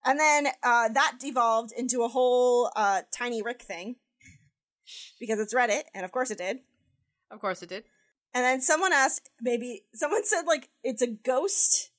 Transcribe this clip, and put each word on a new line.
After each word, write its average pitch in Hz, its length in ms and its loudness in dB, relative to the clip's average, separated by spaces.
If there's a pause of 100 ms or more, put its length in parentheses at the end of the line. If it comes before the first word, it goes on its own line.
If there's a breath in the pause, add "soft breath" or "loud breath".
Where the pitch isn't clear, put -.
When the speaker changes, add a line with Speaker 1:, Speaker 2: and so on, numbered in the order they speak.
Speaker 1:
And 269 120 2
then, 294 300 4 (160)
uh, 233 260 4
that 277 300 2
devolved 233 540 0
into 240 300 -2
a 233 40 0
whole, 247 680 2
uh, 196 280 0 (100)
Tiny 240 300 -6
Rick 233 200 -8
thing. 190 360 -12 (1200 loud breath)
Because 214 200 -4
it's 214 140 -6
Reddit, 233 300 0 (100)
and 190 120 -8
of 180 80 -10
course 254 180 -2
it 196 60 -8
did. 196 220 -6 (720)
Speaker 2:
Of - 120 -18
course 185 200 -6
it 170 80 -16
did. 196 140 -12 (500)
Speaker 1:
And 247 120 0
then 262 160 2
someone 330 320 2
asked, 269 360 0 (120)
maybe, 240 420 -4 (100)
someone 311 300 0
said, 349 220 0
like, 302 240 0 (160)
it's 247 160 -2
a 240 60 2
ghost. 254 920 0